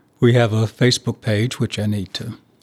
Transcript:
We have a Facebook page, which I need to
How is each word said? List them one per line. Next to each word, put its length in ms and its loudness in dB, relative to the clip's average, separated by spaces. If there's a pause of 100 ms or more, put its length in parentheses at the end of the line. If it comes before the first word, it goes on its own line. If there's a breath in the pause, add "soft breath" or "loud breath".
(200 soft breath)
We 140 6
have 180 2
a 140 0
Facebook 540 -2
page, 400 -2
which 180 -4
I 80 -4
need 280 -4
to 200 -10 (280)